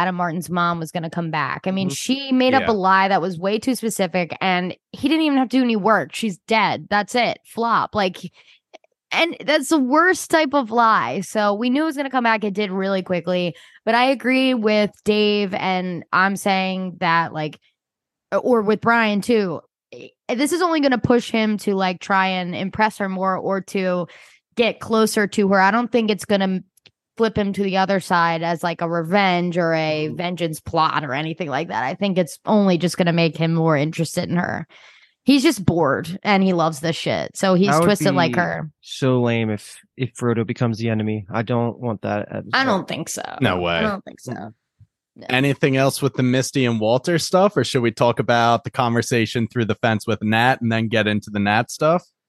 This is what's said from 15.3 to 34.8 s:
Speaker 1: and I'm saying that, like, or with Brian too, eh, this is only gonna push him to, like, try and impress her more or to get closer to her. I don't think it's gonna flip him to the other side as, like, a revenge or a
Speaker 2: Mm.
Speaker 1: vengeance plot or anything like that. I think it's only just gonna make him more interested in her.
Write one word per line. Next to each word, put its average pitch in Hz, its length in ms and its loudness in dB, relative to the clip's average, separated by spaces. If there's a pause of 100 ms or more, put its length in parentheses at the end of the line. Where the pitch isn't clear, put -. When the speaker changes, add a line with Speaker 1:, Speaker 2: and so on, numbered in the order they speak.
Speaker 1:
and 180 580 -4
I'm 190 240 2
saying 190 640 -2
that, 165 320 2
like, 156 260 -6 (720)
or 226 300 2
with 208 180 0
Brian 220 400 2
too, 190 400 0 (320)
eh, 123 160 -18 (260)
this 285 180 0
is 349 100 0
only 330 180 2
gonna 262 180 2
push 247 320 2
him 214 280 0
to, 202 160 -2
like, 185 260 -2
try 190 280 0
and 180 260 -4
impress 208 440 -2
her 202 100 -4
more 190 280 -2
or 190 240 -4
to 185 460 -4 (500)
get 220 240 0
closer 220 460 0
to 196 220 0
her. 196 120 4
I 190 120 6
don't 240 180 0
think 226 200 2
it's 208 140 -4
gonna 190 360 0 (560)
flip 220 200 0
him 202 160 -2
to 196 120 -4
the 190 120 -2
other 190 220 2
side 170 460 0
as, 170 180 -2
like, 170 180 -4
a 170 80 -4
revenge 175 720 0
or 165 160 2
a 156 340 -2
Speaker 2:
Mm. 147 80 -8
Speaker 1:
vengeance 170 440 -4
plot 156 440 0
or 131 80 -6
anything 156 380 -4
like 151 180 -4
that. 107 140 -4
I 139 120 -4
think 190 220 -2
it's 175 300 -2
only 196 320 4
just 170 180 -2
gonna 175 160 2
make 170 240 2
him 165 180 0
more 160 220 2
interested 160 540 -2
in 165 60 -2
her. 175 300 -4 (580)